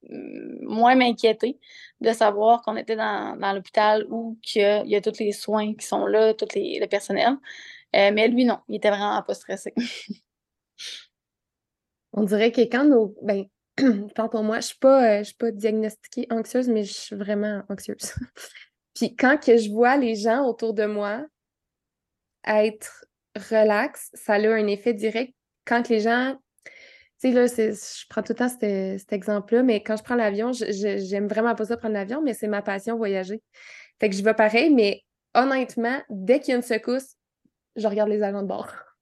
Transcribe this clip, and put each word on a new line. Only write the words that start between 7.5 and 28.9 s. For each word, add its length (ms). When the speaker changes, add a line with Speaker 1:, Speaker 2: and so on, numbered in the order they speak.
Speaker 1:
Euh, 180
mais 140
lui, 180
non, 140
il 80
était 120
vraiment 340
pas 120
stressé. 420
<laughs> 60
Speaker 2:
On 100
dirait 280
que 100
quand 220
nos, 380
ben, 240
<clears throat> 180
je 340
parle 160
pour 140
moi, 160
je 80
suis 100
pas, 260
euh, 40
je 60
suis 100
pas 160
diagnostiquée 760
anxieuse, 400
mais 140
je 100
suis 220
vraiment 540
anxieuse. 440
<laughs> 460
Puis 200
quand 280
que 140
je 140
vois 260
les 180
gens 300
autour 280
de 120
moi 400
être 600
relax, 640
ça 200
a 40
un 300
effet 260
direct. 400
Quand 240
les 120
gens, 340
tu 60
sais, 140
là, 160
c'est, 260
je 360
prends 120
tout 120
le 40
temps 120
cet, 500